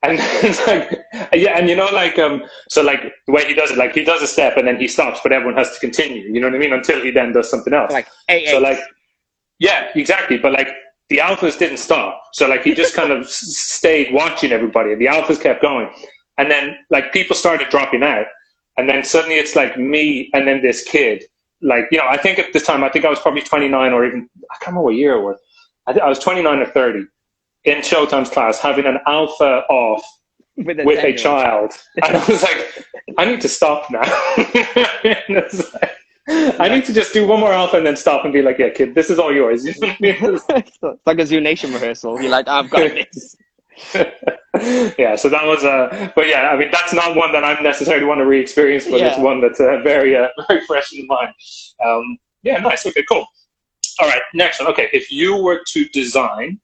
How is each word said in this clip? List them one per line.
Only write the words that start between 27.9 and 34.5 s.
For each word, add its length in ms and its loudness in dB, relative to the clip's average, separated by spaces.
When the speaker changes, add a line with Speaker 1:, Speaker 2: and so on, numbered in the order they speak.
Speaker 1:
class, 320 0
having 240 0
an 220 0
alpha 640 0
off 360 0
Speaker 2:
With 240 -6
a 60 0
Speaker 1:
with 140 4
a 20 0
Speaker 2:
ten-year-old. 180 0
Speaker 1:
child. 520 0
And 140 0
I 120 0
was 160 2
like, 420 -4
"I 80 2
need 160 -2
to 80 -2
stop 420 0
now." 120 -4
<laughs> 340 -2